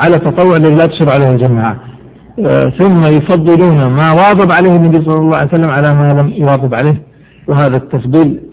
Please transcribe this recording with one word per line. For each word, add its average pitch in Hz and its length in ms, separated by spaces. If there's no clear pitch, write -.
على 170 100
التطوع 170 420
الذي 156 180
لا 165 120
تشرع 151 300
له 131 200
جماعة. 113 400
آه، 135 400
ثم 180 240
يفضلون 160 840
ما 151 260
واظب 190 400
عليه 175 240
النبي 165 280
صلى 156 140
الله 160 180
عليه 143 120
وسلم 165 220
على 147 240
ما 143 260
لم 143 120
يواظب 139 420
عليه، 147 280
وهذا 143 280
التفضيل 131 640